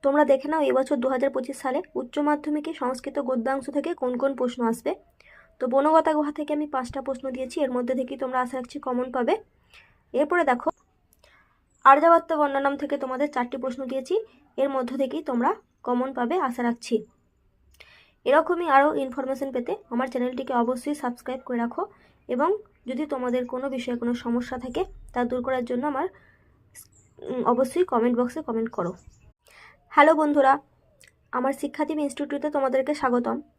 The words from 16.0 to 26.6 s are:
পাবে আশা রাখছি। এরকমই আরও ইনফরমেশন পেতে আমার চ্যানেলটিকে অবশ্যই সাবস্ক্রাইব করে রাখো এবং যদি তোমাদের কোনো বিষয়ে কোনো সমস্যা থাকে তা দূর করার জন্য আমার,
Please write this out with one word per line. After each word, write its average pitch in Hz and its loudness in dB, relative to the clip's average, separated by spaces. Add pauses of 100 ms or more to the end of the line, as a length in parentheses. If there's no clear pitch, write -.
পাবে 247 -2
আশা 254 -2
রাখছি। 240 -2 (1300)
এরকমই 320 4
আরও 277 6
ইনফরমেশন 269 -4
পেতে 247 -4 (160)
আমার 247 -2
চ্যানেলটিকে 254 -4
অবশ্যই 247 0
সাবস্ক্রাইব 254 -8
করে 247 -4
রাখো 240 -4 (460)
এবং 262 2 (380)
যদি 254 -4
তোমাদের 254 -2
কোনো 254 -6
বিষয়ে 240 -4
কোনো 240 0
সমস্যা 240 -4
থাকে 262 -6 (300)
তা 247 -2
দূর 247 -2
করার 254 -2
জন্য 247 -4
আমার, 294 -2 (1120)